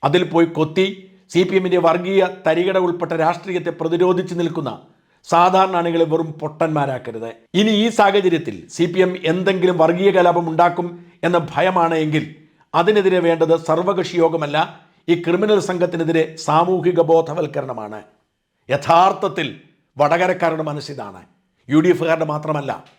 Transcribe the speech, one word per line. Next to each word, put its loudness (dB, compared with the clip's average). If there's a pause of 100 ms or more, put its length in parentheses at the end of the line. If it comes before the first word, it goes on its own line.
അതിൽ 4 (100)
പോയി 4 (100)
കൊത്തി 0 (480)
സി 2
പി -2
എമ്മിൻ്റെ 0
വർഗീയ 2 (240)
തരികിട 0
ഉൾപ്പെട്ട -4 (100)
രാഷ്ട്രീയത്തെ -2
പ്രതിരോധിച്ച് 0
നിൽക്കുന്ന -4 (600)
സാധാരണ 4
അണികളെ 0
വെറും -2 (120)
പൊട്ടന്മാരാക്കരുത്. -4 (280)
ഇനി 2 (120)
ഈ 2 (100)
സാഹചര്യത്തിൽ 2 (200)
സി 0
പി -4
എം -2 (200)
എന്തെങ്കിലും 0
വർഗീയ 2
കലാപം 2
ഉണ്ടാക്കും 0 (400)
എന്ന 2 (160)
ഭയമാണ് 0
എങ്കിൽ -2 (560)
അതിനെതിരെ 2
വേണ്ടത് 2 (140)
സർവകക്ഷി -2
യോഗമല്ല, 0 (540)
ഈ 4 (100)
ക്രിമിനൽ 2
സംഘത്തിനെതിരെ -2 (220)
സാമൂഹിക 2
ബോധവൽക്കരണമാണ്. -2 (760)
യഥാർത്ഥത്തിൽ 0 (540)
വടകരക്കാരുടെ 0
മനസ്സിതാണ്, -12 (520)
യു 6
ഡി 4
എഫുകാരുടെ 0
മാത്രമല്ല. -6 (260)